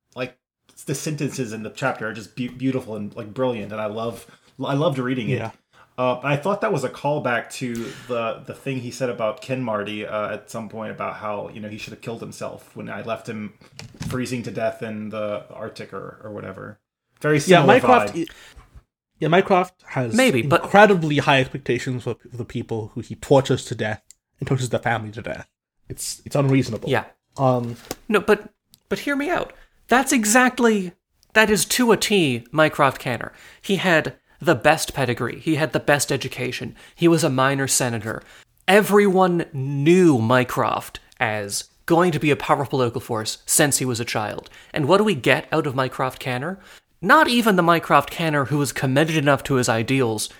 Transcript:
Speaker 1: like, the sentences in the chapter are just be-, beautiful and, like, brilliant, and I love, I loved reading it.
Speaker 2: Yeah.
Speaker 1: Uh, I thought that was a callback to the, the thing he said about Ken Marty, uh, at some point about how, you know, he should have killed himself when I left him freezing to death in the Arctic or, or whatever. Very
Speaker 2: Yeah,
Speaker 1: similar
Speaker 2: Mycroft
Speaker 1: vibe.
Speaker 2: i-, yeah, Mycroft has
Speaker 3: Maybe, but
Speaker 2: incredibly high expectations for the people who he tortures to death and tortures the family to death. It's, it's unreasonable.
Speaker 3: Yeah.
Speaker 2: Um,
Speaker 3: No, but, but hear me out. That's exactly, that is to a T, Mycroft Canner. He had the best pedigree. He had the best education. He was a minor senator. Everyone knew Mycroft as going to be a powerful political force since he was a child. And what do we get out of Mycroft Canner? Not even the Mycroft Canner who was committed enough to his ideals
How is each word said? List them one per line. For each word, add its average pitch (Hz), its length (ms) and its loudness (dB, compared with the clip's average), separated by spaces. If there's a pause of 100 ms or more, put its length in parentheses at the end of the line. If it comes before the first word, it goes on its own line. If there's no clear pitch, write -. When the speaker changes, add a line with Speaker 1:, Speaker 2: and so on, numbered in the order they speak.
(160)
Speaker 1:
like, 127 220 -10 (480)
the 143 100 -4
sentences 135 580 -6
in 110 100 -10
the 110 80 -10
chapter 120 360 -6
are 107 60 -8
just 104 220 -16
be-, 123 120 -6
beautiful 123 480 -4
and, 104 200 -10
like, 104 180 -12
brilliant, 113 380 -4
and 107 100 -8
I 107 60 -4
love, 113 380 -8 (380)
I 135 120 -2
loved 143 240 0
reading 127 300 -4
it. 123 100 0
Speaker 2:
Yeah. 110 120 -8 (460)
Speaker 1:
Uh, 127 260 0
I 143 140 0
thought 202 240 -2
that 220 100 0
was 135 120 -2
a 123 60 -2
callback 139 640 -4
to 120 200 -6 (340)
the, 117 380 -6
the - 80 -14
thing 131 260 -8
he 120 120 -10
said 127 180 -4
about 110 320 -4
Ken 131 220 -6
Marty, 107 420 -4
uh, 104 280 -6
at 104 180 -14
some 113 180 -10
point 107 220 -12
about 104 240 -8
how, 104 340 -8
you 113 100 -18
know, 104 80 -12
he 107 120 -12
should - 140 -14
have - 80 -20
killed 113 200 -10
himself - 540 -14
when 110 120 -12
I 107 140 -10
left 110 260 -8
him 107 260 -10 (540)
freezing 123 360 -6
to 113 80 -10
death 110 320 -4
in 107 260 -10
the 104 400 -6
Arctic - 440 -14
or, 95 300 -14
or 107 80 -14
whatever. 101 480 -14 (400)
Very 151 180 2
Speaker 2:
Yeah, 139 40 2 (200)
Speaker 1:
similar 190 120 6
Speaker 2:
Mycroft 240 400 4
Speaker 1:
vibe. 160 160 -6
Speaker 2:
i-, - 40 -20 (840)
yeah, 156 80 -2
Mycroft 185 600 2
has 123 260 -4
Speaker 3:
Maybe, 214 300 4
but 147 200 2
Speaker 2:
incredibly 185 540 6
high 135 240 4
expectations 127 600 -4
for 117 120 -4 (160)
the 117 140 -10
people 110 480 -8
who 117 80 -10
he 110 140 -12
tortures 135 500 2
to 117 100 -8
death 107 280 -6 (360)
and 139 80 -6
tortures 127 220 -2
the 113 100 -2
family 110 320 -2
to 110 100 -12
death. - 260 -10 (400)
It's, - 380 -12
it's - 100 -8
unreasonable. 135 540 0
Speaker 3:
Yeah. 113 140 0 (340)
Speaker 2:
Um, 123 380 0 (340)
Speaker 3:
No, 208 120 4
but, 208 280 0 (400)
but 196 80 -4
hear 285 180 -4
me 285 140 -4
out. - 240 -4 (380)
That's 269 220 2
exactly, 226 800 2 (400)
that 220 160 6
is 208 160 2
to 240 260 2
a 185 60 6
T, 143 560 0
Mycroft 147 440 2
Canner. - 360 -8 (280)
He 196 140 -2
had 160 400 2 (240)
the 151 160 4
best 151 380 2
pedigree. 120 460 -2
He 160 160 0
had 147 180 -2
the 151 80 0
best 147 320 0
education. 123 640 -6 (180)
He 170 140 4
was 165 160 4
a 147 40 4
minor 135 380 0
senator. 117 560 -2 (460)
Everyone 185 800 4
knew 143 640 4
Mycroft 120 840 0 (180)
as 107 460 -4 (220)
going 170 260 4
to 123 60 -2
be 151 120 2
a 135 60 2
powerful 143 320 0
political 123 320 -2
force 110 440 -6
since 147 340 2
he 135 60 -2
was 120 140 -2
a 117 60 -4
child. 104 440 -6 (240)
And 143 140 0
what 190 120 6
do 214 40 4
we 214 100 2
get 135 380 0
out 151 160 0
of 120 80 -4
Mycroft 131 440 -4
Canner? 139 380 -6 (440)
Not 190 260 6
even 233 300 4
the 180 40 4
Mycroft 165 480 4
Canner 151 360 -2
who 143 140 -2
was 135 120 -2
committed 151 460 0
enough 139 260 2
to 139 120 0
his 123 120 2
ideals 117 640 0 (100)